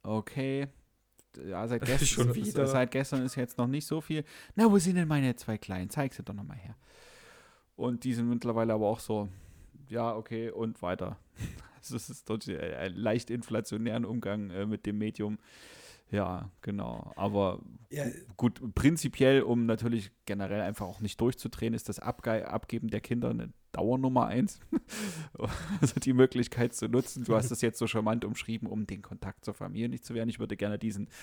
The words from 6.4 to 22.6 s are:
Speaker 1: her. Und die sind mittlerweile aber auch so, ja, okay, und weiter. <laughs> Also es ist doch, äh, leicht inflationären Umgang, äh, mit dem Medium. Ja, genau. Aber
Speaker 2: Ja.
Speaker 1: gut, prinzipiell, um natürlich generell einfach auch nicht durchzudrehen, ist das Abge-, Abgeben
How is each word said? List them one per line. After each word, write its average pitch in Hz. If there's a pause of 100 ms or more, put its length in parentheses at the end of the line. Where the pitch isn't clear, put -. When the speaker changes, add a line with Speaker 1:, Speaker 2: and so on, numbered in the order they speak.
Speaker 1:
her. 92 (1000)
Und 120
die 127
sind 117
mittlerweile 113
aber 107
auch 110
so, 104 (580)
ja, 117
okay, 113
und 113
weiter. 90 (200)
<laughs> - (200)
Also -
es -
ist -
doch, 110 (100)
äh, 80
leicht 110
inflationären 113
Umgang, 104
äh, 98
mit 107
dem 104
Medium. 107 (720)
Ja, 92 (100)
genau. -
Aber 101 (300)
Speaker 2:
Ja. 143 (320)
Speaker 1:
gut, - (140)
prinzipiell, 139
um 120
natürlich 113 (140)
generell 101
einfach 101
auch 90
nicht 104
durchzudrehen, 117
ist -
das -
Abge-, -
Abgeben 113